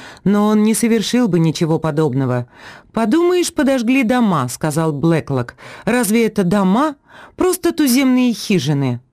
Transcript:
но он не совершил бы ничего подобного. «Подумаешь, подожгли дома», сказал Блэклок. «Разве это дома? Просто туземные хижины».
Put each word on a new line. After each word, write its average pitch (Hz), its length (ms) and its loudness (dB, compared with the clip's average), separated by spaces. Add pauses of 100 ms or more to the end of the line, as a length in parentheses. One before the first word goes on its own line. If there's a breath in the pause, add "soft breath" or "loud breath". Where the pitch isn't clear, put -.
(240 loud breath)
но 208 240 2
он 214 140 2
не 214 120 2
совершил 233 520 0
бы 175 120 0
ничего 160 400 0
подобного. 135 720 -2 (440 loud breath)
«Подумаешь, 339 600 0
подожгли 262 480 0
дома», 208 480 0
сказал 160 420 -2
Блэклок. 143 640 -2 (300 loud breath)
«Разве 226 400 2
это 208 180 -2
дома? 208 520 2 (400 loud breath)
Просто 339 360 0
туземные 254 640 2
хижины». 139 640 -2 (120)